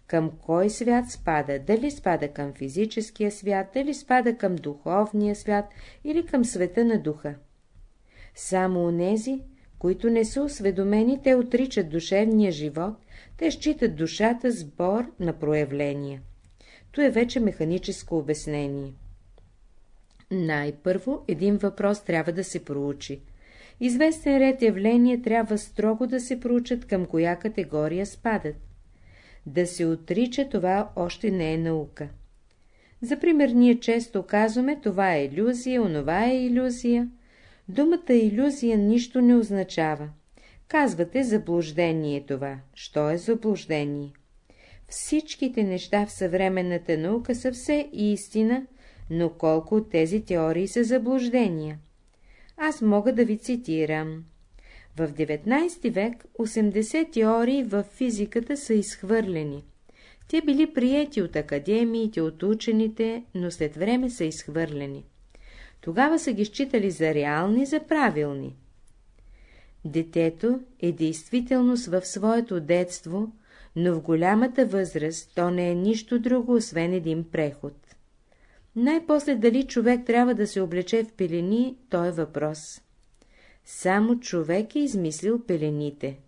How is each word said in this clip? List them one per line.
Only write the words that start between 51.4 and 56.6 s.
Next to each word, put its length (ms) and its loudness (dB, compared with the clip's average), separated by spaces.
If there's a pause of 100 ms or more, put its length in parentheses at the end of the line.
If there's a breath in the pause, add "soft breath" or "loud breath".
Аз 260 -2
мога 300 4
да 120 4
ви 140 -2
цитирам. 880 -4 (720 soft breath)
В 100 -2
деветнайсти 840 -2
век 360 -4 (120)
осемдесет 720 0